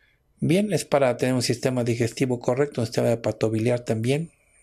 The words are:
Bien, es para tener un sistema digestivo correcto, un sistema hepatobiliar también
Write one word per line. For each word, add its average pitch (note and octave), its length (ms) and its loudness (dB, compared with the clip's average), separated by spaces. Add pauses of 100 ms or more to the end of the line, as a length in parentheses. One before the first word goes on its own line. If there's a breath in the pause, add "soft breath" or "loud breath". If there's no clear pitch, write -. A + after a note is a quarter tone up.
(400 soft breath)
Bien, F#3+ 320 2
es D#3+ 140 -2
para C3 320 2
tener B2+ 180 0
un B2 60 0
sistema B2+ 420 0
digestivo A#2+ 560 0
correcto, C3 400 0
un A#2 80 0
sistema A#2+ 240 0
hepatobiliar A2+ 680 0
también B2 500 -2 (320)